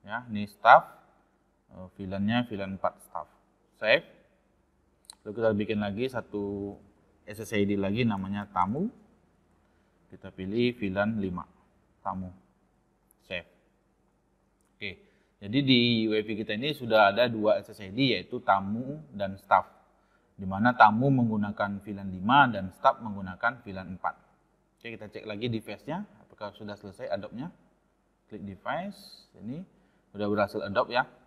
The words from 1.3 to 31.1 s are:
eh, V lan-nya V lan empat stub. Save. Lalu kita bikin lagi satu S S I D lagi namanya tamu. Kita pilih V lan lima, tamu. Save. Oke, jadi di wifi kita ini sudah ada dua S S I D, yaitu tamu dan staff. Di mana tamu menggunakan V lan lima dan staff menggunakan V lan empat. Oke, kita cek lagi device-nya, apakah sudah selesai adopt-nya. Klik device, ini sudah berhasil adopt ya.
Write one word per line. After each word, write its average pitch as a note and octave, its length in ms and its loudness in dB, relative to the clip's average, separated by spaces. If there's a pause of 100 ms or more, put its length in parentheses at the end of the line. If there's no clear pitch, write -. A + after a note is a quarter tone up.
eh, F#2 160 -16
V - 20 -20 (140)
lan-nya G#2+ 400 -2
V G#2+ 80 -8
lan F#2+ 240 -6
empat - 240 -4
stub. - 220 -12 (500)
Save. B2 300 2 (1120)
Lalu G#2+ 140 -12
kita A2+ 180 2
bikin G#2 240 -2
lagi G#2 320 -2
satu G2+ 640 -6 (560)
S G#2+ 80 -14
S A2 160 -8
I G2+ 160 2
D G2+ 80 2
lagi G2 240 0
namanya G2+ 480 -2
tamu. A2+ 400 -2 (1200)
Kita F#2+ 240 -20
pilih A2+ 400 0
V G#2 160 -4
lan G#2 320 0
lima, F2 240 -6 (560)
tamu. F#2+ 420 -10 (800)
Save. F2 240 -10 (1300)
Oke, G2+ 160 -10 (480)
jadi G#2 240 -2
di A#2+ 480 4
wifi G#2+ 320 -2
kita G#2+ 160 -6
ini C#3+ 160 -4
sudah G#2+ 400 6
ada A#2+ 160 2
dua G#2+ 320 0
S - 80 -20
S G#2 80 -20
I G2 100 -14
D, A#2+ 260 2
yaitu F#2 280 -8
tamu A2 560 0 (160)
dan G2 240 -6
staff. - 280 2 (680)
Di G2 100 -14
mana G2+ 320 0
tamu A2+ 380 6
menggunakan G#2 680 0
V - 60 -18 (100)
lan G2 160 -10
lima A#2+ 400 4
dan F#2+ 240 -6
staff - 240 2
menggunakan G#2+ 640 -6
V - 80 -20
lan F#2+ 240 -12
empat. F2+ 200 -8 (600)
Oke, A2+ 240 -14
kita G#2+ 80 -16
cek G2+ 160 -16
lagi G#2+ 240 -8
device-nya, A#2 560 -8 (240)
apakah G#2 240 -14
sudah G#2 240 -14
selesai G#2 320 -16
adopt-nya. G#2+ 400 -8 (800)
Klik G2 160 -14
device, C#3 960 -12
ini C3 240 -12 (480)
sudah G2+ 160 -4
berhasil G#2 320 0
adopt G#2+ 320 -2
ya. B2 160 0 (200)